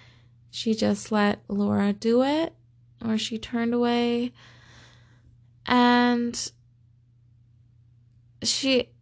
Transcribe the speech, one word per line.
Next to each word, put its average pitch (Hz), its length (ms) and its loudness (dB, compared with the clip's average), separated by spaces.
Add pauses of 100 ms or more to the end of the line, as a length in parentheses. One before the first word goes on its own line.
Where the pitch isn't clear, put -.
(500)
She - 240 -2
just 208 360 -2
let 208 380 2
Laura 202 460 0
do 233 280 2
it, 302 320 0 (480)
or 220 140 -2
she 220 220 -4
turned 233 340 -4
away. 240 600 0 (1300)
And 240 880 2 (1900)
she, - 480 0 (120)